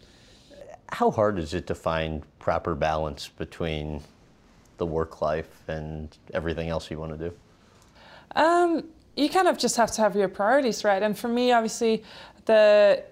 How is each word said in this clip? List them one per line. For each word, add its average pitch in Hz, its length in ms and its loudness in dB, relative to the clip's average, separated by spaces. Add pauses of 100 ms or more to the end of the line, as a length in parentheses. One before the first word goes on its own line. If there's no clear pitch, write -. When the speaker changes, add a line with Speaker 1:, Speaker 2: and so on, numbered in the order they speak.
(920)
Speaker 1:
How 240 200 2
hard 107 280 2
is 80 160 -6
it 85 140 -4
to - 60 -4
find 80 480 -2 (160)
proper 85 360 -2
balance 78 540 -2
between 78 720 -8 (760)
the 90 80 -4
work 80 360 -6
life 78 460 -4
and 78 480 -10 (160)
everything 80 360 -6
else 82 220 -6
you 76 80 -10
want 80 200 -10
to 85 120 -8
do? - 40 -12 (1000)
Speaker 2:
Um, 339 500 2 (320)
you 294 140 0
kind 370 180 2
of 277 100 0
just 240 180 -2
have 226 160 2
to 220 100 -2
have 202 120 2
your 196 140 2
priorities 220 560 0
right. 196 180 2
And 214 160 -2
for 240 100 -6
me, 247 240 2
obviously, 226 520 0 (400)
the, 208 680 6